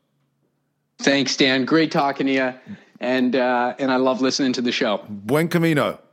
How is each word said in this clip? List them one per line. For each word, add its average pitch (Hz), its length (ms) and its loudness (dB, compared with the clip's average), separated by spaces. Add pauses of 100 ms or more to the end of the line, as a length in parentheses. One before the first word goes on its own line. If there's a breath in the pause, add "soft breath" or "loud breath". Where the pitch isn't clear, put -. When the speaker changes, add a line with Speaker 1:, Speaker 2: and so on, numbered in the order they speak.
(1000)
Speaker 1:
Thanks, 139 380 0
Dan. 131 280 2
Great 156 260 2
talking 139 360 -2
to 135 60 0
you, 131 200 0 (460 loud breath)
and, 127 360 0
uh, 123 440 0
and 135 120 0
I 127 60 2
love 131 240 2
listening 131 320 0
to 127 80 -4
the 120 100 0
show. 107 360 -2
Speaker 2:
Buen 110 400 -2
camino. 160 520 0 (140)